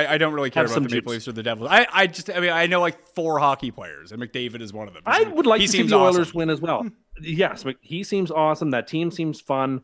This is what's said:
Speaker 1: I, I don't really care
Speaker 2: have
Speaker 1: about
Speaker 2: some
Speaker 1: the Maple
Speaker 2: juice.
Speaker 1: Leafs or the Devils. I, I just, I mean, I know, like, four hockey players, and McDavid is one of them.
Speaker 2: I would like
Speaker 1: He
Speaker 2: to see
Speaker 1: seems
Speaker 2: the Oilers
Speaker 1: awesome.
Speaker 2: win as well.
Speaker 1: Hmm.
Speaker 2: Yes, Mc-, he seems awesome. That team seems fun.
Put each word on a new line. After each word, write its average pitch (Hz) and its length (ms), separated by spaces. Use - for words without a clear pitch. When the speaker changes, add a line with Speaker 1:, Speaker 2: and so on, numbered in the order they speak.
Speaker 1:
I, 143 60
I 156 60
don't 156 140
really 143 180
care 165 120
Speaker 2:
have 117 80
Speaker 1:
about 113 40
Speaker 2:
some 139 100
Speaker 1:
the 123 100
Maple 120 180
Speaker 2:
juice. 117 40
Speaker 1:
Leafs - 20
or 123 40
the 110 100
Devils. 117 300
I, 226 200
I 190 140
just, 170 240
I 180 80
mean, 175 120
I 170 180
know, 180 120
like, 170 280
four 160 320
hockey 139 320
players, 82 400
and 117 100
McDavid 120 380
is 107 120
one 107 140
of 92 80
them. 82 120
Speaker 2:
I 320 180
would 349 220
like 220 140
Speaker 1:
He 196 60
Speaker 2:
to - 60
see - 60
Speaker 1:
seems - 120
Speaker 2:
the 208 80
Oilers 180 300
Speaker 1:
awesome. 170 100
Speaker 2:
win 160 120
as 147 100
well. 151 220
Speaker 1:
Hmm. - 60
Speaker 2:
Yes, 160 440
Mc-, 131 160
he 180 240
seems 190 260
awesome. 156 400
That 120 160
team 165 240
seems 160 300
fun. 135 440